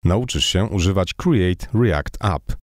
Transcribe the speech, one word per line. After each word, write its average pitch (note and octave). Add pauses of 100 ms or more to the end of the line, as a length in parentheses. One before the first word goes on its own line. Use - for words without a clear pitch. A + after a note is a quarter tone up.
Nauczysz G#2+
się F#2
używać F#2+
Create F#2
React G#2+
App. - (120)